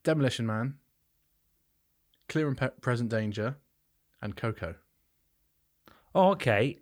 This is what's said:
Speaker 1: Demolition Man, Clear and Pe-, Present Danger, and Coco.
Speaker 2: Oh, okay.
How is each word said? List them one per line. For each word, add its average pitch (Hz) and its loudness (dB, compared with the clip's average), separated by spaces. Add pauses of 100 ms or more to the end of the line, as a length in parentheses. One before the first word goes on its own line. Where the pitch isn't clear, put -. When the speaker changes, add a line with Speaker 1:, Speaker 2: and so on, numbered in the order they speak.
Speaker 1:
Demolition 139 0
Man, 113 -2 (1500)
Clear 156 0
and 135 -2
Pe-, 131 0 (120)
Present 120 0
Danger, 110 -2 (640)
and 104 -8
Coco. 90 -6 (1400)
Speaker 2:
Oh, 185 6
okay. 117 0